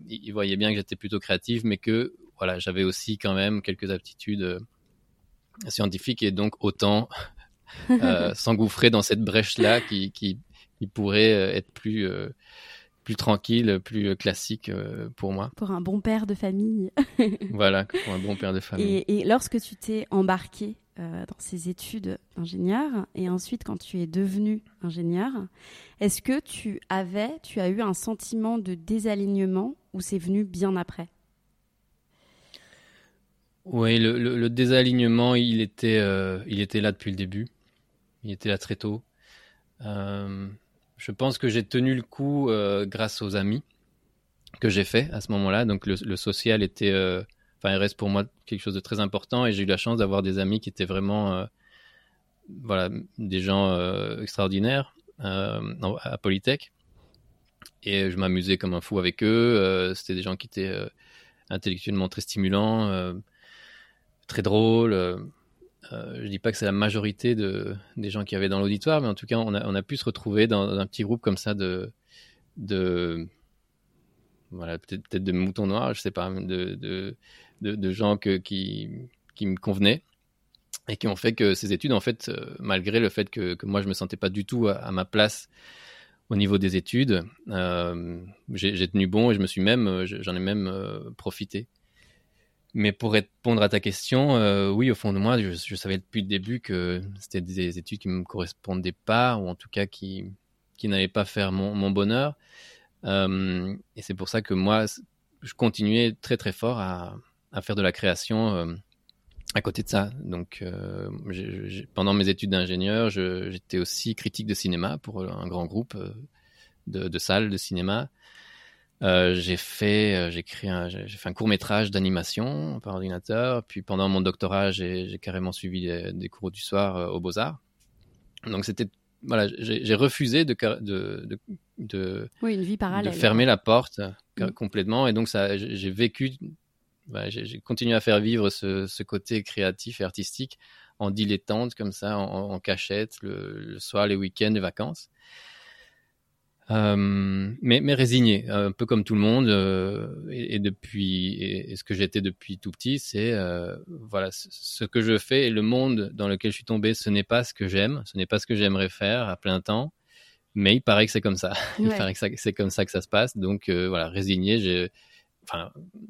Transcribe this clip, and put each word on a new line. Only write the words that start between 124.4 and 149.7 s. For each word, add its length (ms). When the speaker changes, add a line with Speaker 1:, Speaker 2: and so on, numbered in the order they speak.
Speaker 1:
j'ai, 400
j'ai 80
carrément 340
suivi 300
des, 320
des 160
cours 200
du 120
soir, 340
euh, 120
aux 120
Beaux-Arts. 400
Donc 180
c'était, 240
voilà, 260
j'ai, 260
j'ai 100
refusé 520
de, 100
de, 460
de, 120
de, 540
Speaker 2:
Oui, 140
une 80
vie 140
Speaker 1:
de 20
Speaker 2:
parallèle. 340
Speaker 1:
fermer 320
la 140
porte, 400
euh, 480
Speaker 2:
Mm. 60
Speaker 1:
complètement. 540
Et 60
donc 160
ça, 300
j'ai, 180
j'ai 140
vécu, 400
bah, 220
j'ai, 160
j'ai 160
continué 320
à 80
faire 200
vivre 280
ce, 380
ce 160
côté 400
créatif 580
et 40
artistique 540
en 120
dilettante, 640
comme 180
ça, 240
en, 80
en, 300
en 60
cachette, 600
le, 400
le 180
soir, 280
les 100
week-ends, 380
les 60
vacances. 500
Euh, 800
mais, 180
mais 140
résigné, 560
un 220
peu 140
comme 180
tout 100
le 60
monde. 280
Euh, 600